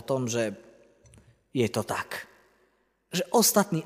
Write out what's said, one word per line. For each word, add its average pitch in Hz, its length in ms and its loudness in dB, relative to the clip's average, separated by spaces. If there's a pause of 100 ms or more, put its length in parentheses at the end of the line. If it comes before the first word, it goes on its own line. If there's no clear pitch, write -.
tom, 131 240 0
že 113 240 -2 (1040)
je 117 160 4
to 110 80 0
tak. - 480 -8 (800)
Že 175 140 -2 (100)
ostatní 202 520 4